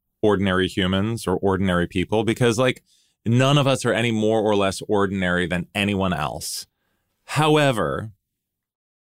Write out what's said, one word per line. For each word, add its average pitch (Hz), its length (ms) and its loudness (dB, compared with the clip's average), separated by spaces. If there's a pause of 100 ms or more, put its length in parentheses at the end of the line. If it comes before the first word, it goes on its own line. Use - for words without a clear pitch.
(220)
ordinary 95 460 2
humans 98 600 -2
or 90 100 0
ordinary 92 500 0
people 104 360 -2
because, 113 340 0
like, 127 260 -2 (420)
none 131 320 2
of 139 100 2
us 131 180 0
are 110 80 2
any 113 180 0
more 110 300 0
or 104 120 2
less 98 360 0
ordinary 95 580 0
than 87 260 -4
anyone 101 380 -2
else. 73 540 -8 (600)
However, 117 840 2 (960)